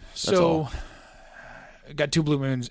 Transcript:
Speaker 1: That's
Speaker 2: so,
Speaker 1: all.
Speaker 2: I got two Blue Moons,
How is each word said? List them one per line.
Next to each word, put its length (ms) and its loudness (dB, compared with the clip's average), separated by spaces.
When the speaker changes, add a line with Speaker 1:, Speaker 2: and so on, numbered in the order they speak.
Speaker 1:
That's 120 -10
Speaker 2:
so, 240 4
Speaker 1:
all. 240 0
Speaker 2:
I 60 -18
got 180 -2
two 120 4
Blue 160 2
Moons, 320 -2